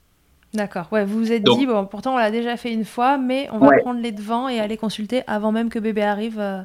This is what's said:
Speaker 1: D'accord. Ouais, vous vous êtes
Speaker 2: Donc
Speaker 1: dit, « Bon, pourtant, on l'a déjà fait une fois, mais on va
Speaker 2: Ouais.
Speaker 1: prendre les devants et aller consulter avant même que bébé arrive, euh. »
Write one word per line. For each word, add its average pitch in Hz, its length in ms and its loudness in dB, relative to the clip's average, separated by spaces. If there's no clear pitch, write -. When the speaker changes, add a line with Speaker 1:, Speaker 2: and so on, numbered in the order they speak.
Speaker 1:
D'accord. 202 380 -4
Ouais, 214 140 4
vous 208 140 0
vous 226 120 2
êtes 233 120 2
Speaker 2:
Donc 240 160 8
Speaker 1:
dit, « 277 80 4
Bon, 208 180 2
pourtant, 214 300 -4
on - 20 2
l'a 220 140 4
déjà 233 260 -2
fait 233 160 -4
une 220 120 -2
fois, 269 340 2
mais 262 320 0
on 214 80 -4
va 277 80 0
Speaker 2:
Ouais. 277 140 6
Speaker 1:
prendre 247 180 -4
les 233 120 -4
devants 226 380 -4
et 240 100 -2
aller 214 180 -4
consulter 220 500 -4
avant 214 240 -2
même 226 180 0
que 233 80 -6
bébé 214 240 -2
arrive, 214 380 -2
euh. » 196 240 -4